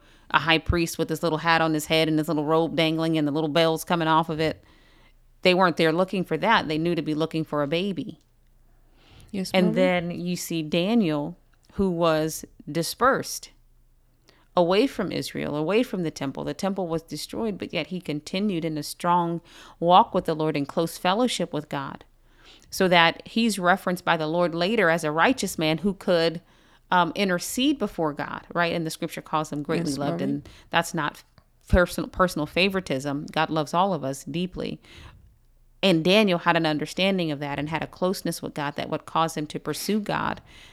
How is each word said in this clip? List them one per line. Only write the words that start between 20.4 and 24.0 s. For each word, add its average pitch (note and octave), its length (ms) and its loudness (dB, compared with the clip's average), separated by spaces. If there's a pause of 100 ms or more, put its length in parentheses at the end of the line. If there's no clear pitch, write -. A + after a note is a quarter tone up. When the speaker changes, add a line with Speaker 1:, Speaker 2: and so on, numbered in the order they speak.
Speaker 1:
in C#3+ 80 0
close E3+ 320 -2
fellowship F#3+ 560 0
with D3+ 160 -6
God, C#3 360 -8 (680)
so F#3+ 180 2
that E3 400 6
he's A3+ 300 0
referenced F3+ 460 2